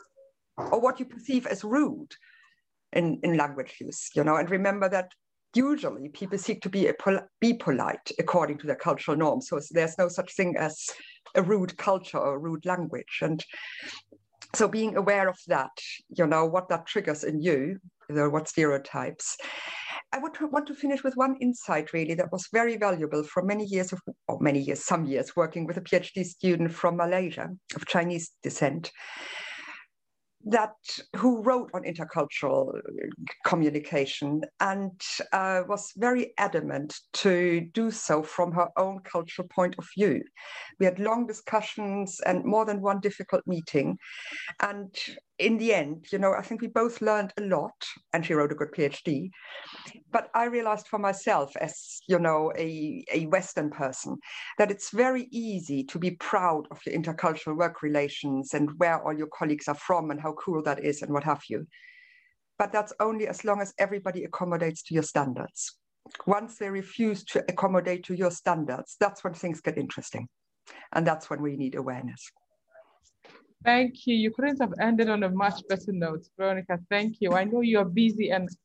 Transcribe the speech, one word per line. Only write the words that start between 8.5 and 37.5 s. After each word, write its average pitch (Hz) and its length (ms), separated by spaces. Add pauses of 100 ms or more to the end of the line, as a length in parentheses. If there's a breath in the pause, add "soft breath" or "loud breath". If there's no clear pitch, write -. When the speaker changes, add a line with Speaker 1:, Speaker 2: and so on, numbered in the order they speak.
Speaker 1:
to 151 80
their 135 80
cultural 147 420
norms. 135 300
So 156 120 (120)
there's 165 260
no 180 100
such 180 280
thing 180 220
as 156 300 (480 loud breath)
a 196 60
rude 180 360
culture 185 420
or 139 200
rude 160 260
language. 180 560
And 160 220 (1080 loud breath)
so 214 140
being 214 280
aware 196 320
of 180 100 (100)
that, 147 240 (380)
you 165 180
know, 160 180
what 180 240
that 170 160
triggers 156 380
in 151 180
you, 165 360 (320)
you 147 60
know, 147 140
what 156 180
stereotypes. 143 880 (720 loud breath)
I - 60
would 311 180 (160)
want 294 160
to 294 60
finish 277 300
with 262 120
one 269 240
insight, 190 540
really, 165 220
that 170 160
was 180 200
very 233 260
valuable 156 460
for 180 200
many 208 220
years, 185 280
of, 185 80 (260)
or - 120
many 143 200
years, 139 240
some 165 220
years, 135 300
working 165 320
with 170 100
a 180 40
P - 140
H 175 200
D 190 80
student 170 480
from 175 260
Malaysia 180 520 (260)
of - 100
Chinese 170 460 (100)
descent, 160 500 (1500 loud breath)
that, 214 280 (420)
who 226 280
wrote 247 320
on 185 80
intercultural 147 880 (760)
communication 147 960 (200)
and, 196 380 (320)
uh, 190 360
was 202 300
very 240 420
adamant 151 580 (160)
to 175 480 (140)